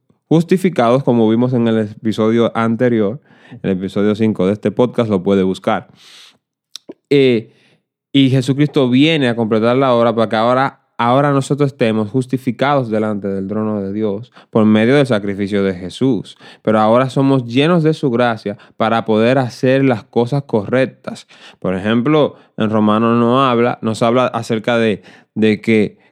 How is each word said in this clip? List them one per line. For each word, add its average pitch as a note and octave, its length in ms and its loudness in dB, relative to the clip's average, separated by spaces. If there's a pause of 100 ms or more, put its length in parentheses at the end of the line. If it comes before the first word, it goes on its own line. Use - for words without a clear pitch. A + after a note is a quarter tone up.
(280)
justificados, D3+ 760 2
como A#2 260 2
vimos A#2+ 260 0
en A#2 120 0
el A2+ 120 0 (120)
episodio A2 680 0
anterior, A2+ 640 0 (420)
el F#2+ 100 -2
episodio G2+ 420 -2
cinco G2+ 320 0
de G2 60 0
este G#2 180 -4
podcast, A#2 400 0
lo F#2 140 -2
puede G2 180 2
buscar. F#2 460 -4 (1200)
Eh, C3 420 2 (600)
y C3+ 180 4
Jesucristo C3+ 580 0
viene C#3 400 2
a A2+ 80 -2
completar A2+ 400 0
la C3+ 180 2
obra A#2 200 2
para A2+ 140 0
que A2+ 80 -2
ahora, B2+ 520 -2 (100)
ahora C3+ 340 2
nosotros C#3 400 0
estemos A2 380 -2
justificados B2+ 800 -2
delante G#2+ 380 -4
del G2 200 -6
trono G#2+ 340 -4
de G2 100 -8
Dios G#2+ 400 -6 (180)
por A2 140 0
medio G#2+ 320 4
del C#3+ 100 2
sacrificio G2+ 560 -2
de F#2+ 120 0
Jesús. F#2+ 640 -4 (260)
Pero A2 180 0
ahora A#2+ 300 2
somos C3+ 360 0
llenos D3+ 360 0
de D#3 120 2
su D3 160 -4
gracia A#2 460 -2 (200)
para A2+ 280 0
poder A2+ 340 2
hacer B2+ 460 0
las A#2+ 200 0
cosas A#2+ 400 -2
correctas. - 800 -4 (320)
Por F#2 160 -4
ejemplo, A#2 640 0 (200)
en G#2+ 140 -2
Romanos A2 480 2
no A#2+ 260 2
habla, A#2+ 380 0
nos A2 200 -4
habla B2 240 2
acerca A#2 520 -4
de, A2 240 0 (320)
de G#2+ 260 2
que A2 380 0 (140)